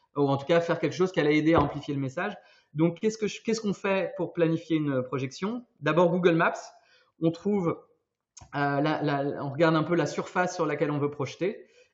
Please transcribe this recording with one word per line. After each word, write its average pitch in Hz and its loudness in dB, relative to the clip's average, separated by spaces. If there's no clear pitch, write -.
Ou 143 4
en 135 2
tout - -12
cas, 170 4
faire 165 -2
quelque 143 -2
chose 185 0
qui 170 0
allait 147 4
aider 151 4
à 160 6
amplifier 143 -2
le 139 -4
message. 175 -4
Donc, 165 2
qu'est-ce 214 -2
que 208 -2
je, - -8
qu'est-ce 226 -2
qu'on 202 -2
fait 190 -2
pour 170 -6
planifier 160 0
une 139 0
projection ? 139 -6
D'abord, 156 4
Google 175 4
Maps. 175 2
On 165 2
trouve, 196 -2
euh, 143 0
la, 156 0
la, 143 -2
on 143 -6
regarde 160 2
un 151 4
peu 170 -2
la 156 2
surface 180 -2
sur 165 -2
laquelle 151 0
on 147 -2
veut 143 0
projeter. 160 -6